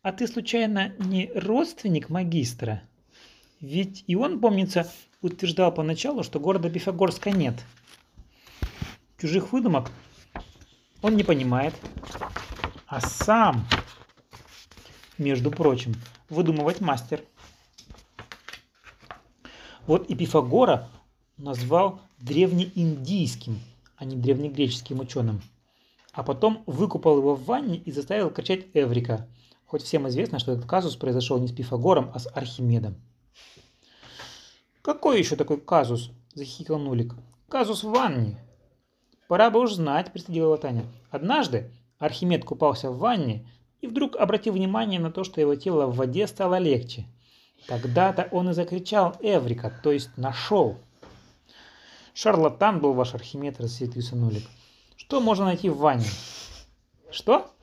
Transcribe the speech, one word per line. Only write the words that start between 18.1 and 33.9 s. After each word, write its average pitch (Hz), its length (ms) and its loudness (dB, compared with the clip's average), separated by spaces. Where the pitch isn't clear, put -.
Вот 180 200 2
и 196 80 -4
Пифагора 156 720 4
назвал 143 640 0
древнеиндийским, 160 1400 0
а - 80 -12
не 131 100 -8
древнегреческим 135 840 0
ученым. 117 420 -2
А 131 100 -8
потом 214 420 0
выкупал 160 520 2
его 139 180 2
в 135 100 -12
ванне 226 320 -2
и - 140 -10
заставил 160 380 -2
кричать 190 440 -4
«Эврика!». 120 540 0
Хоть 151 180 -6
всем 143 240 -2
известно, 143 320 -2
что 131 120 -4
этот 120 140 -2
казус 160 300 0
произошел 127 440 0
не 127 80 0
с 123 40 -4
Пифагором, 131 640 0
а 120 60 -8
с - 140 -10
Архимедом. 117 600 -2